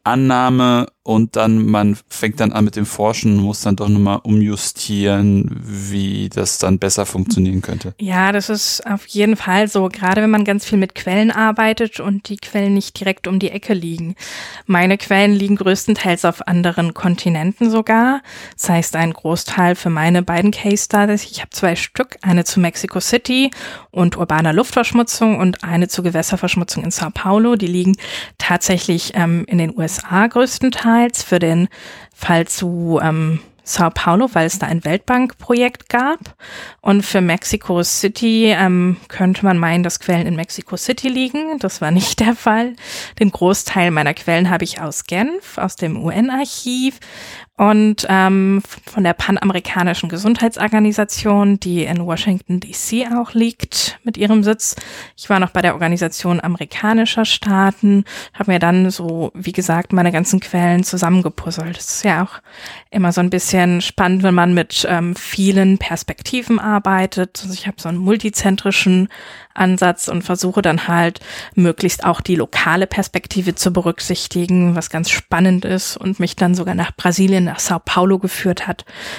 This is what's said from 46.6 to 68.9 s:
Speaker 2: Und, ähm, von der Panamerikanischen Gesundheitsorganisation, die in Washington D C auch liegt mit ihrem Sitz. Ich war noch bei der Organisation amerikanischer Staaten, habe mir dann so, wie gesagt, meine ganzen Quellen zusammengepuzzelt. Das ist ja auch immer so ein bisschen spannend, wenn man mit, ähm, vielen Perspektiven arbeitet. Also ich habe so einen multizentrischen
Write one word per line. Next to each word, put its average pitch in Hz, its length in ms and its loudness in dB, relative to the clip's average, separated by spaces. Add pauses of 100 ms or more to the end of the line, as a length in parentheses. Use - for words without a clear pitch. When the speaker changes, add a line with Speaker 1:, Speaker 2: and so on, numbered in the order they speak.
Speaker 2:
Und, 214 520 4
ähm, 190 560 4 (200)
von - 200 -2
der 170 80 2
Panamerikanischen 180 960 -2
Gesundheitsorganisation, 208 1500 2
die 175 240 -2
in 175 200 -2
Washington 180 540 -2
D - 140 -10
C 247 340 -4
auch 233 260 -2
liegt - 680 -2
mit 226 140 -6
ihrem 208 260 4
Sitz. 214 320 0 (420)
Ich - 140 -14
war 196 80 4
noch 185 120 2
bei 175 120 0
der 175 120 2
Organisation 175 680 -2
amerikanischer 220 800 0
Staaten, 196 800 2 (260)
habe - 180 -2
mir 180 80 4
dann 180 320 4
so, 165 440 -4
wie 175 180 -8
gesagt, 180 400 -2
meine 175 180 4
ganzen 175 300 2
Quellen 175 420 2
zusammengepuzzelt. 170 920 -2
Das - 180 -10
ist - 100 -6
ja 180 200 2
auch - 160 -10 (500)
immer 180 220 2
so 180 80 0
ein 180 100 2
bisschen 180 520 2
spannend, 185 420 0
wenn 185 100 4
man 175 180 4
mit, - 380 0
ähm, 175 240 -2
vielen 190 640 2
Perspektiven - 800 -4
arbeitet. 190 880 0
Also 190 100 -8
ich - 140 -8
habe - 120 -10
so 165 80 -8
einen 175 100 -4
multizentrischen 196 1080 2 (500)